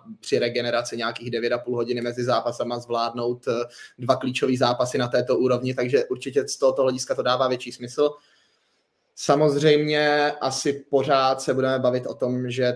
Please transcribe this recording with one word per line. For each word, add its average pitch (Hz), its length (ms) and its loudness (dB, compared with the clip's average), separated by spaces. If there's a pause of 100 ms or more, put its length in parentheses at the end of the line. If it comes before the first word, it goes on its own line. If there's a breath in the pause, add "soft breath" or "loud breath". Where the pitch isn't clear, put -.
(200)
při - 200 -2
regeneraci 120 580 -2
nějakých 120 340 -6
devět 120 220 -2
a 120 40 0
půl 120 180 -6
hodiny 120 260 -2
mezi 120 220 -4
zápasama 120 560 0
zvládnout, 120 680 -4
eh, 131 40 0 (480 loud breath)
dva 123 160 2
klíčový 127 420 0
zápasy 123 400 2
na 123 100 0
této 123 300 2
úrovni, 127 360 2
takže 127 320 2
určitě 127 420 -2
z - 100 -8
tohoto 131 240 2
hlediska 131 340 -2
to 131 80 0
dává 127 240 2
větší 123 240 -4
smysl. 123 380 -2 (1120 soft breath)
Samozřejmě 147 1120 4
asi 135 420 -2
pořád 135 680 2
se 139 120 0
budeme 131 260 0
bavit 123 260 0
o - 80 -8
tom, 127 360 -4
že 123 260 0